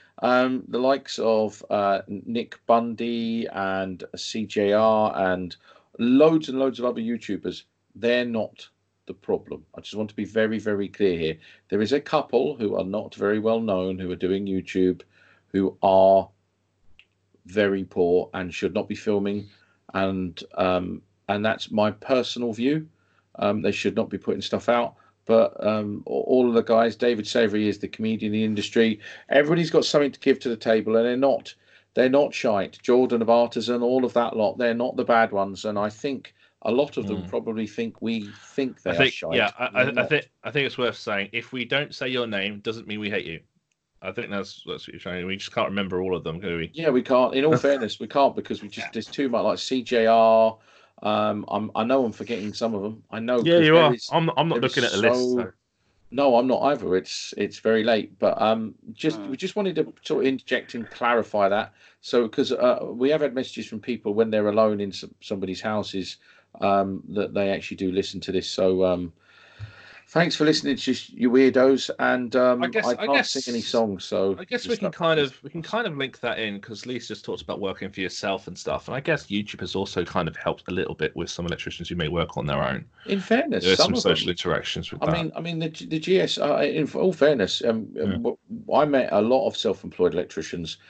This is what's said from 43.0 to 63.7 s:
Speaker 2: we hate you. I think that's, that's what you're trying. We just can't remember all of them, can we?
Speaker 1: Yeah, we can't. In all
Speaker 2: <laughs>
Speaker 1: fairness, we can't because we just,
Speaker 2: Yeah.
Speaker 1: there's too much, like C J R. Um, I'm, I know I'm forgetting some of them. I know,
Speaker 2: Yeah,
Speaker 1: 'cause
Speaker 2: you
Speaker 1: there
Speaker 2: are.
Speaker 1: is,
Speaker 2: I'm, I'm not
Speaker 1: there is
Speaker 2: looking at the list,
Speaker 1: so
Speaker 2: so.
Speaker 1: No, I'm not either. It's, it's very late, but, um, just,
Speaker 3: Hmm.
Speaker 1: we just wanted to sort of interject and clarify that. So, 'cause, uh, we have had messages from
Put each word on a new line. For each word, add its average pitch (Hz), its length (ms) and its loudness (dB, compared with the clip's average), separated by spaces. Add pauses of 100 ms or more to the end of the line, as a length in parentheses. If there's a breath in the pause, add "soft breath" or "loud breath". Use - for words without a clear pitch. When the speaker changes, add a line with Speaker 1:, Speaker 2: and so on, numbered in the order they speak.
Speaker 2:
we 104 100 -4
hate 92 160 -4
you. 80 140 -10 (600)
I 95 100 -8
think 120 180 -8
that's, 98 360 -8
that's - 200 -10
what - 80 -18
you're - 60 -16
trying. 90 260 -8
We 95 100 -4
just - 160 -12
can't 110 160 0
remember 95 340 -2
all 92 120 -2
of 80 80 -6
them, 80 180 -6
can 90 160 -4
we? 82 160 -6
Speaker 1:
Yeah, 160 180 0
we 127 120 2
can't. 127 320 2
In 135 100 2
all 156 120 4
Speaker 2:
<laughs> - 120 2
Speaker 1:
fairness, 127 300 -2
we 117 80 -10
can't 139 300 2
because 104 260 -8
we 104 60 -14
just, 98 180 -12
Speaker 2:
Yeah. - 60 -12
Speaker 1:
there's 110 160 -8
too 143 200 -2
much, 117 160 0
like 101 140 0
C 131 240 -2
J 113 240 2
R. 113 500 6 (460 soft breath)
Um, 107 460 0
I'm, 104 260 -2
I 110 100 0
know 131 220 2
I'm 107 60 -4
forgetting 104 420 -8
some 113 200 -2
of 98 80 -4
them. 110 280 -8
I 107 100 -8
know, 120 240 0
Speaker 2:
Yeah, 170 120 6
Speaker 1:
'cause 165 100 8
Speaker 2:
you 156 80 8
Speaker 1:
there 165 80 10
Speaker 2:
are. 143 120 6
Speaker 1:
is, - 160 -10
Speaker 2:
I'm, 165 260 2
I'm 156 120 2
not 160 120 0
Speaker 1:
there 127 40 0
is 127 120 0
Speaker 2:
looking 127 80 2
at - 80 0
the 95 60 0
list, 123 360 4
Speaker 1:
so 123 80 0
Speaker 2:
so. 117 100 -8 (580)
Speaker 1:
No, 131 260 4
I'm 123 100 4
not 127 160 2
either. 107 340 0
It's, - 400 -4
it's 101 220 -4
very 110 260 2
late, 110 340 0
but, 101 220 2
um, 110 340 0 (200)
just, 156 240 -2
Speaker 3:
Hmm. 101 120 -12
Speaker 1:
we 131 60 -6
just 185 200 -6
wanted 196 200 -2
to 156 160 -2 (100)
sort 120 220 -2
of 131 40 4
interject 127 460 -4
and 113 160 -8
clarify 107 600 2
that. 101 240 -2 (260 soft breath)
So, 120 280 2
'cause, 127 220 -2
uh, - 320 2
we 120 280 0
have 151 100 2
had 135 140 -2
messages 127 320 -8
from 110 140 -12